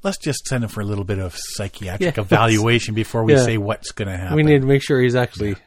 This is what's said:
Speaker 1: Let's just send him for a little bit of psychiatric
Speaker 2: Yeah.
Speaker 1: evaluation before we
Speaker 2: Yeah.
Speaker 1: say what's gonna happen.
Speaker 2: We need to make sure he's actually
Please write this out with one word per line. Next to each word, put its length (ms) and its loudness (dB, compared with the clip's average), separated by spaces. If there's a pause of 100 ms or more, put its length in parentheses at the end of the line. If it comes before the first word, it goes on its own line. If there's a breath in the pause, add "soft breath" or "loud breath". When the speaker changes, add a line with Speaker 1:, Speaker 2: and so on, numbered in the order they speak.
Speaker 1:
Let's 160 -4
just 300 -6
send 160 -2
him 60 -4
for 100 -8
a 60 -4
little 180 -4
bit 160 -4
of 160 -6
psychiatric 800 -6
Speaker 2:
Yeah. 80 -2
Speaker 1:
evaluation 720 2
before 300 -2
we 80 6
Speaker 2:
Yeah. 100 6
Speaker 1:
say 140 0
what's 340 -4
gonna 240 -8
happen. 220 -2
Speaker 2:
We 60 4
need 180 6
to 60 0
make 140 4
sure 200 0
he's 140 2
actually 520 -2